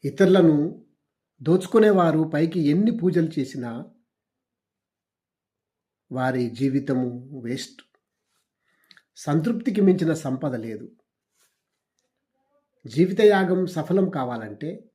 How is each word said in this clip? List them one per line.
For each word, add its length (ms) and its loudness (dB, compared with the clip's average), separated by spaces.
ఇతరులను 800 4
దోచుకునే 480 4
వారు 440 2
పైకి 260 0
ఎన్ని 380 2
పూజలు 300 0
చేసినా 520 -8
వారి 380 -2
జీవితము 960 -4
వేస్ట్. 380 -10
సంతృప్తికి 640 -2
మించిన 340 2
సంపద 400 -6
లేదు. 380 -12
జీవితయాగం 800 2
సఫలం 440 0
కావాలంటే 840 -8